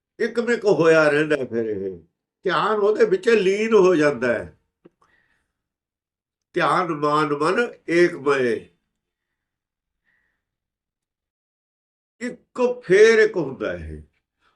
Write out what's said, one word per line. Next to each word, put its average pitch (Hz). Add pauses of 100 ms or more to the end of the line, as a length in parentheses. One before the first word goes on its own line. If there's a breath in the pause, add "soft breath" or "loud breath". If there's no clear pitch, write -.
(200)
ਇੱਕ 226
ਮਿੱਕ 233
ਹੋਇਆ 160
ਰਹਿੰਦਾ 151
ਫਿਰ 117
ਇਹ। 95 (440)
ਧਿਆਨ 180
ਉਹਦੇ 214
ਵਿੱਚ 190
ਲੀਨ 214
ਹੋ 185
ਜਾਂਦਾ 131
ਹੈ। 92 (1900)
ਧਿਆਨ 165
ਮਾਨ 147
ਮਨ 180 (160)
ਏਕਮਏ। 135 (3500)
ਇੱਕ 247
ਫੇਰ 214
ਇੱਕ 214
ਹੁੰਦਾ 123
ਇਹ। 78 (520)